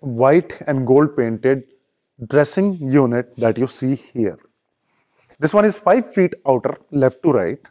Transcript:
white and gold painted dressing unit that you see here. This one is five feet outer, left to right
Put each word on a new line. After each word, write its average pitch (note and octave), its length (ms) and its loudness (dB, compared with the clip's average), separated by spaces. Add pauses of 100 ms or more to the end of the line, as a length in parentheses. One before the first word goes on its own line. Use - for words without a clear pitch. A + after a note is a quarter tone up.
white C3+ 640 0
and C3+ 180 -4
gold C#3+ 300 2
painted B2+ 480 -2 (640)
dressing F#3 540 0
unit B2+ 560 0
that A2+ 200 0
you A#2+ 80 -2
see C3 300 -6
here. G#2 420 -6 (1000)
This D3+ 140 -2
one G#3 100 4
is G#3 140 0
five A#3 360 0
feet F3+ 200 0 (120)
outer, B2+ 300 0 (160)
left C3 320 0
to - 80 2
right A2 280 -2 (120)